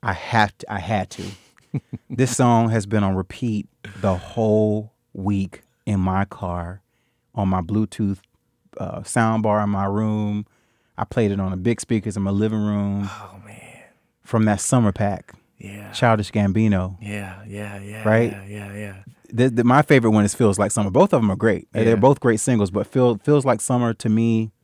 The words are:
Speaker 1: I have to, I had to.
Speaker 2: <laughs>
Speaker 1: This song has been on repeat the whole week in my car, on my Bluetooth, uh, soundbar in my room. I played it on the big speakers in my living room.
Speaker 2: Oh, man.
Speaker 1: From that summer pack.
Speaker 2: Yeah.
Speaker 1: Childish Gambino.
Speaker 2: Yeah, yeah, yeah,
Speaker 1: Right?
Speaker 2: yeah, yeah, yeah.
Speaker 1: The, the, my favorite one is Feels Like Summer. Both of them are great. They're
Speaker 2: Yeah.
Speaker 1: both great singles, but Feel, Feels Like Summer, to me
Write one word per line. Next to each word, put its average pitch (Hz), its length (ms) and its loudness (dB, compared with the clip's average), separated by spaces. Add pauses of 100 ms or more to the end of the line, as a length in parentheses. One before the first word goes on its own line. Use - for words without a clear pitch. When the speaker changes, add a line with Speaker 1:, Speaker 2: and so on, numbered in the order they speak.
Speaker 1:
I 110 100 -2
have 104 460 0
to, - 140 -12
I 104 60 -6
had 95 320 -4
to. - 160 -14
Speaker 2:
<laughs> 98 60 -12 (760)
Speaker 1:
This 123 260 0
song 117 360 4
has 110 160 0
been 104 180 0
on 95 100 0
repeat 104 540 -4 (320)
the 98 160 2
whole 107 760 0 (200)
week 95 500 -4 (220)
in 101 160 0
my 92 240 0
car, 90 560 -10 (540)
on 101 140 0
my 92 120 2
Bluetooth, 101 580 -2 (600)
uh, - 220 -10
soundbar 110 600 0
in 104 80 -2
my 98 140 -2
room. 107 600 -2 (500)
I 120 80 -4
played 110 260 -2
it 98 100 -2
on 95 100 -2
the 92 80 -6
big 107 220 -2
speakers 104 360 -4
in 101 60 -4
my 98 80 -2
living 107 340 0
room. 101 460 -2
Speaker 2:
Oh, - 340 -18
man. - 380 -20 (400)
Speaker 1:
From 110 240 0
that 104 140 2
summer 117 320 2
pack. 101 420 -6 (240)
Speaker 2:
Yeah. 101 340 -18
Speaker 1:
Childish 110 400 2
Gambino. 98 680 2
Speaker 2:
Yeah, 101 440 -12
yeah, 101 360 -12
yeah, 98 260 -6
Speaker 1:
Right? 113 240 4
Speaker 2:
yeah, 101 140 -14
yeah, 101 280 -12
yeah. 101 220 -12 (340)
Speaker 1:
The, 123 200 2
the, 117 140 0
my 127 180 6
favorite 117 300 4
one 107 120 6
is 104 100 0
Feels 101 240 2
Like 101 120 2
Summer. 101 200 -2
Both 143 220 4
of 139 80 2
them 107 100 2
are 95 60 -2
great. 110 360 0
They're 113 180 0
Speaker 2:
Yeah. 113 60 6
Speaker 1:
both 131 240 6
great 117 200 2
singles, 107 300 0
but 101 160 -4
Feel, 123 320 2
Feels 147 260 0
Like 120 160 2
Summer, 123 340 0
to - 140 -6
me 110 440 0 (120)